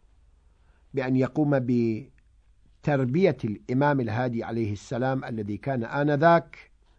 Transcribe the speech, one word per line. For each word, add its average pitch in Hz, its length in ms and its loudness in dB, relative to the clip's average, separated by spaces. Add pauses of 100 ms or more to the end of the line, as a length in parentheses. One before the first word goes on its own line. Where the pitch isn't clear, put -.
(920)
بأن 131 220 -2
يقوم 139 440 2
بتربية 127 1800 -2
الإمام 131 560 0
الهادي 117 440 -4
عليه 110 300 -4
السلام، 127 520 -4
الذي 104 320 -6
كان 127 260 -4
آنذاك 151 880 2 (280)